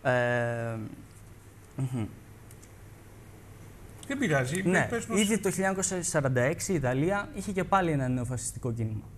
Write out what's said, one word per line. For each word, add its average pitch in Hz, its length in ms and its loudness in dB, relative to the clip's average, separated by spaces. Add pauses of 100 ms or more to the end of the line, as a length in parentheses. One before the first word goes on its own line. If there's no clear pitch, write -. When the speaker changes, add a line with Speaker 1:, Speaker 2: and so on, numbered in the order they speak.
Speaker 1:
Ε, 120 720 2 (1000)
μμμ. 127 300 0 (2000)
Speaker 2:
Δεν 277 120 -4
πειράζει, 156 440 2
Speaker 1:
Ναι, 175 280 4
Speaker 2:
πες 233 160 -2
μας. 214 140 2
Speaker 1:
ήδη 214 180 4
το 196 120 2
χίλια 190 160 0
εννιακόσια 190 360 0
σαράντα 135 380 2
έξι 127 320 2
η - 20 4
Ιταλία 156 600 2
είχε 202 180 -4
και 185 120 0
πάλι 185 260 4
ένα 139 180 2
νεοφασιστικό 123 640 -2
κίνημα. 110 320 -2 (140)